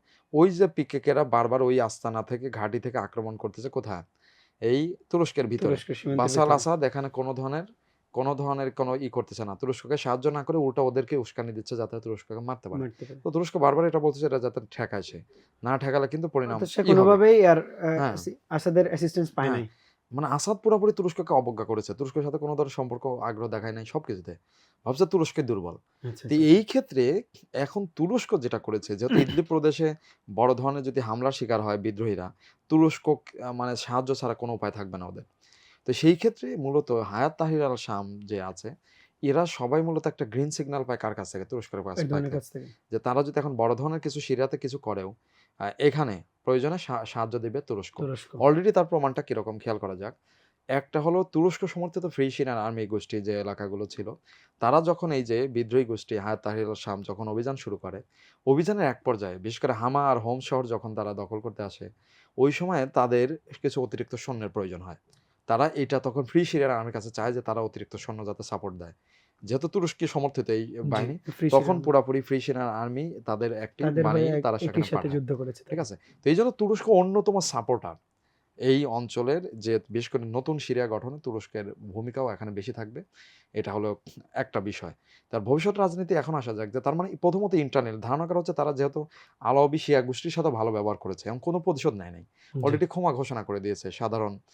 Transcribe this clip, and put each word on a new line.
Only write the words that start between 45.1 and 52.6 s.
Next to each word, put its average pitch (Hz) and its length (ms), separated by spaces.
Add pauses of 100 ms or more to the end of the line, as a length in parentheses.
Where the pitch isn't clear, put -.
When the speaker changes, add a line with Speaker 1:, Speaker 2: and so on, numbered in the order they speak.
Speaker 1:
আহ, 98 200
এখানে 135 440 (220)
প্রয়োজনে 131 340
সা-, 123 260
সাহায্য 113 340
দিবে 113 220
তুরস্ক। 104 360
Speaker 2:
তুরস্ক। 135 400
Speaker 1:
Already 156 360
তার 185 120
প্রমাণটা 147 380
কিরকম 110 360
খেয়াল 107 200
করা 95 180
যাক। 98 180 (540)
একটা 135 320
হলো 170 220
তুরস্ক 180 440
সমর্থিত 175 400
ফ্রি 135 240
সিরিয়ান 127 280
আর্মি 110 280